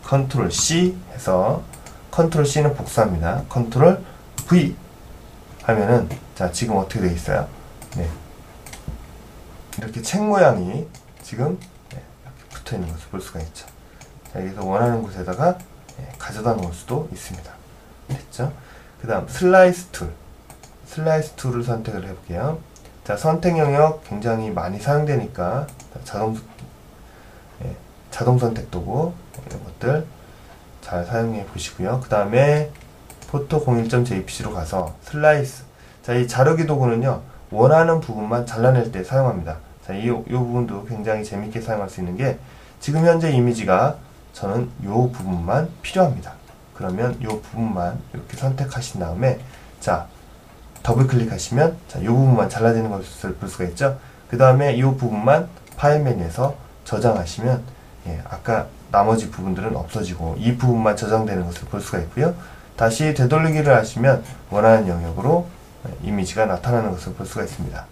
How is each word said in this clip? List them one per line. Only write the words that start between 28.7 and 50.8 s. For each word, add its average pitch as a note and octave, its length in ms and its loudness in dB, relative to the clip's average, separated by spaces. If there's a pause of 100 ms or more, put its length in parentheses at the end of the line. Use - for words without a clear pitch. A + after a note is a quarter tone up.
이런 - 160 -12
것들 D3+ 440 -2 (720)
잘 F2 240 -6
사용해 A2+ 420 -4
보시고요. F#2+ 540 -6
그 - 80 -14
다음에 C3+ 600 4 (560)
포토 D3 360 -2
공일 A#2 260 2
점 B2 160 2
제이피지로 G2 480 -6
가서 E2+ 500 -4
슬라이스. D3 600 2 (400)
자, A#2+ 100 -4
이 B2 140 2
자르기 D#3 380 4
도구는요, B2+ 560 0 (300)
원하는 D#3+ 480 6
부분만 A2+ 460 -4
잘라낼 A#2+ 460 2
때 F#2 120 -6
사용합니다. G2 540 0 (280)
자, F#2+ 80 -8
이, G#2+ 140 -4
요 A#2 160 -2
부분도 A#2+ 600 -2
굉장히 G#2+ 380 -4
재밌게 G#2+ 380 -8
사용할 G#2 280 -4
수 - 100 -12
있는 F2+ 160 -6
게, B2+ 240 -2 (400)
지금 D#3+ 260 0
현재 E3 260 4
이미지가 A#2 640 2 (360)
저는 A#2 360 -4 (160)
요 B2 260 2
부분만 F#2 580 -2 (120)
필요합니다. D#3+ 520 0 (400)
그러면 A#2 500 -4
요 G#2+ 180 -4
부분만 G#2+ 580 -4 (140)
이렇게 - 240 -14
선택하신 C3 600 -4
다음에, F2+ 400 -2 (400)
자, - 280 -2 (760)